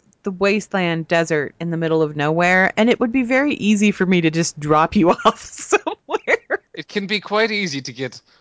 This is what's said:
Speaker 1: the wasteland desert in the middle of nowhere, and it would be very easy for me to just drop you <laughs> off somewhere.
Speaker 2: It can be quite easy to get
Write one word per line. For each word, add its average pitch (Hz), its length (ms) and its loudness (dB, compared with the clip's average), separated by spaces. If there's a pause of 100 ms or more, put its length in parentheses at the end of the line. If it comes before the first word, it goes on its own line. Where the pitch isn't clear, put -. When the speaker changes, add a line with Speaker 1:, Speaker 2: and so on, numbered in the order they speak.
(240)
Speaker 1:
the 202 80 -4
wasteland 185 800 -2
desert 165 500 0
in 170 120 -6
the 165 40 -4
middle 160 260 0
of 151 140 -2
nowhere, 175 640 2
and 220 120 4
it - 120 0
would 247 100 0
be 262 120 0
very 262 320 0
easy 208 360 2
for 196 140 -2
me 180 160 4
to 160 100 2
just 165 260 -4
drop 156 380 2
you 180 160 4
<laughs> - 140 -4
off - 180 2
somewhere. - 1160 -4 (120)
Speaker 2:
It 165 140 -14
can 202 180 -6
be 202 140 -4
quite 214 320 -2
easy 180 300 -4
to 123 100 -12
get 127 300 -10 (200)